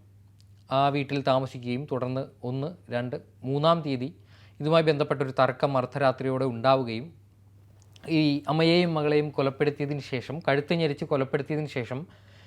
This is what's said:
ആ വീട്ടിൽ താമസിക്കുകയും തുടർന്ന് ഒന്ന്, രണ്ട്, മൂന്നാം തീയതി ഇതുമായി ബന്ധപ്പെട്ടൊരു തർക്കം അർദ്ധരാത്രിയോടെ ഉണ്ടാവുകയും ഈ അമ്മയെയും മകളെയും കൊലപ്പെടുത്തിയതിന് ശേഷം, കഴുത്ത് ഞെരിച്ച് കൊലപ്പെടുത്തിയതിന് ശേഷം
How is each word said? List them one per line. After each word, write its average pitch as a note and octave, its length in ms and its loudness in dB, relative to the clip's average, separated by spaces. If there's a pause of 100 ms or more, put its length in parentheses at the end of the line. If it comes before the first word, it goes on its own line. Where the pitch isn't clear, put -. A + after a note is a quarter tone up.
(720)
ആ C3+ 160 2
വീട്ടിൽ C#3+ 400 -2
താമസിക്കുകയും C3 640 -2
തുടർന്ന് B2+ 340 -4 (180)
ഒന്ന്, C3+ 480 -8
രണ്ട്, B2 240 -4 (280)
മൂന്നാം D3 380 2
തീയതി C#3 340 -4 (440)
ഇതുമായി D#3+ 240 4
ബന്ധപ്പെട്ടൊരു C#3+ 560 0
തർക്കം C3 380 2
അർദ്ധരാത്രിയോടെ C3 680 0
ഉണ്ടാവുകയും B2+ 760 0 (880)
ഈ D3+ 380 4
അമ്മയെയും E3 460 4
മകളെയും D3+ 360 2
കൊലപ്പെടുത്തിയതിന് C#3+ 680 -2
ശേഷം, B2+ 400 -8
കഴുത്ത് C#3+ 340 0
ഞെരിച്ച് D#3+ 320 -2
കൊലപ്പെടുത്തിയതിന് C#3+ 600 -2
ശേഷം B2+ 400 -8 (400)